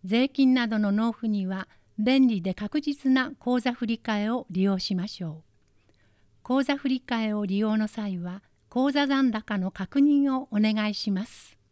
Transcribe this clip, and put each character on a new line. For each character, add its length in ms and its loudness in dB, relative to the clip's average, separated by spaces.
税 240 2
金 260 4
な 140 0
ど 100 -2
の 140 2
納 200 0
付 160 -6
に 180 -2
は、 220 -6
便 280 4
利 160 2
で 120 -2
確 260 -4
実 320 0
な 260 2
口 220 0
座 120 -2
振 140 -6
替 480 -2
を 160 -6
利 120 -2
用 160 2
し 160 -4
ま 120 -2
し 180 -12
ょ 60 -6
う。 680 -20
口 200 0
座 140 0
振 120 -4
替 300 -2
を 80 -2
利 140 0
用 180 2
の 120 0
際 300 -6
は、 240 -10
口 240 0
座 140 2
残 240 2
高 280 -4
の 120 -2
確 280 -4
認 380 4
を 140 -6
お 100 0
願 280 2
い 60 -4
し 160 -4
ま 160 -2
す。 340 -16